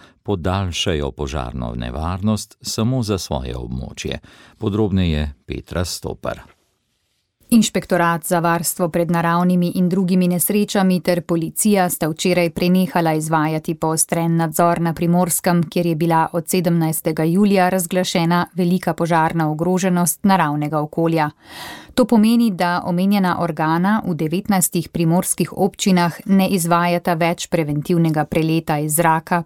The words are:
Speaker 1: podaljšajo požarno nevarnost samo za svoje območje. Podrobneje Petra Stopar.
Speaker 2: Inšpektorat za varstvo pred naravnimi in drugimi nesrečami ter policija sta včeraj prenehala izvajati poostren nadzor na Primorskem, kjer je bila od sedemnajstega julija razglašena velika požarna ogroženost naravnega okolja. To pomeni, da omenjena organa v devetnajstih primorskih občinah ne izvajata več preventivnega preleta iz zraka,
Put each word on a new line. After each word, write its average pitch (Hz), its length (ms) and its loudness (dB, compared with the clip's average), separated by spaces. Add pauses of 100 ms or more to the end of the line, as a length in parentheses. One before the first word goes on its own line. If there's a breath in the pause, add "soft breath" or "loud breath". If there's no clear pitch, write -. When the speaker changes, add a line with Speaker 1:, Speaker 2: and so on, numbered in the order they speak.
(240 soft breath)
Speaker 1:
podaljšajo 90 880 -2
požarno 62 600 -6
nevarnost 80 880 -4
samo 123 420 -2
za 101 140 0
svoje 64 380 -4
območje. 62 640 -8 (400 loud breath)
Podrobneje 92 680 2 (180)
Petra 78 380 -6
Stopar. - 580 -8 (1120)
Speaker 2:
Inšpektorat 170 720 2
za 175 140 0
varstvo 170 500 0
pred 170 220 0
naravnimi 175 640 2
in 180 140 2
drugimi 185 380 2
nesrečami 185 760 0
ter 175 180 0
policija 180 680 0
sta 170 180 -4
včeraj 170 420 0
prenehala 175 640 0
izvajati 156 600 -2
poostren 165 640 0
nadzor 170 440 2
na 170 120 0
Primorskem, 175 760 2
kjer 175 160 -2
je 170 100 0
bila 160 380 2
od 170 140 -4
sedemnajstega 165 760 0
julija 185 460 4
razglašena 175 840 0
velika 175 400 0
požarna 165 580 0
ogroženost 175 720 0
naravnega 151 560 2
okolja. 160 500 0 (640 loud breath)
To 254 120 2
pomeni, 233 460 4
da 175 340 -2
omenjena 185 560 2
organa 170 640 0
v 180 100 -2
devetnajstih 175 720 -2
primorskih 170 640 0
občinah 175 720 0
ne 190 240 4
izvajata 175 640 0
več 170 340 -2
preventivnega 156 760 0
preleta 160 540 -2
iz 151 160 -4
zraka, 165 500 0